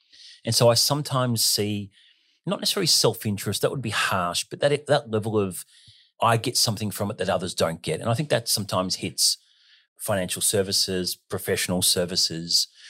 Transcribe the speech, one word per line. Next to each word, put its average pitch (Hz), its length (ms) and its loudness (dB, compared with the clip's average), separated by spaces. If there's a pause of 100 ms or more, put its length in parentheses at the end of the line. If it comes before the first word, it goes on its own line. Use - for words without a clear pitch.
(440)
And 113 100 -2
so 120 140 6
I 113 60 8
sometimes 127 680 0
see 104 480 0 (540)
not 190 160 -4
necessarily 165 260 0
self-interest, 107 760 0
that - 80 2
would 143 100 -6
be 117 100 -6
harsh, 90 600 -2
but - 100 -12
that, 143 280 2
that - 220 0
level 107 280 0
of, 98 260 -2 (560)
"I 117 160 4
get 117 220 -2
something 104 320 0
from 101 200 -4
it - 60 -8
that 95 140 -2
others 90 240 -2
don't 82 260 0
get." - 200 -2
And 113 100 -2
I 120 40 2
think 147 140 -2
that 117 200 0
sometimes 95 480 0
hits - 420 0 (580)
financial 92 460 -2
services, 95 720 0
professional 92 640 -2
services, 85 840 0 (240)